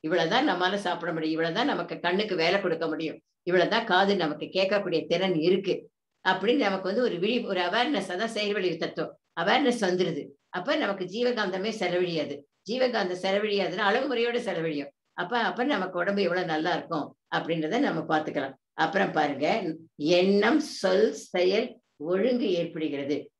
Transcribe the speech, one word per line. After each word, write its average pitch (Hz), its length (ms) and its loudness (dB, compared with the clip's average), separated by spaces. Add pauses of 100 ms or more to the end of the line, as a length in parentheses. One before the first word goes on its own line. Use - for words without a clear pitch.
இவ்வளவுதான் 175 480 2
நம்மால 180 260 0
சாப்பிட 175 380 -2
முடியும், 160 200 -2
இவ்வளவுதான் 165 340 0
நமக்கு 175 340 -4
கண்ணுக்கு 190 360 0
வேலை 175 240 2
கொடுக்க 165 280 -2
முடியும், 156 320 -6 (220)
இவ்வளவுதான் 180 420 2
காது 196 320 4
நமக்கு 151 300 -2
கேட்கக்கூடிய 185 600 0
திறன் 180 280 2
இருக்கு 180 560 2 (380)
அப்படின்னு 190 280 2
நமக்கு 196 280 0
வந்து 208 180 0
ஒரு 180 160 0
விழி-, 208 280 0
ஒரு 185 140 -2
awareness. 208 480 0
அதான் 208 260 -4
செயல்வழி 202 420 -2
தத்துவம், 160 420 -6 (220)
Awareness 226 400 2
வந்துருது. 180 460 0 (220)
அப்ப 196 280 -4
நமக்கு 196 280 -2
ஜீவகாந்தமே 208 680 -2
செலவழியாது. 170 760 -2 (240)
ஜீவகாந்தம் 220 520 0
செலவழியாதுன்னா 196 540 0
அளவு 220 300 2
முறையோட 240 320 0
செலவழியும். 160 520 -4 (220)
அப்ப, 175 260 -4
அப்ப 214 260 0
நமக்கு 190 340 0
உடம்பு 196 240 0
எவ்வளவு 180 240 0
நல்லா 165 260 0
இருக்கும் 156 440 -4 (180)
அப்படின்றத 160 440 0
நம்ம 170 380 0
பாத்துக்கலாம். 143 440 -4 (120)
அப்புறம் 185 400 0
பாருங்க, 156 600 0 (220)
எண்ணம், 196 640 4
சொல், 196 520 2
செயல் 196 680 0 (160)
ஒழுங்கு 202 560 0
ஏற்படுகிறது. 151 880 -4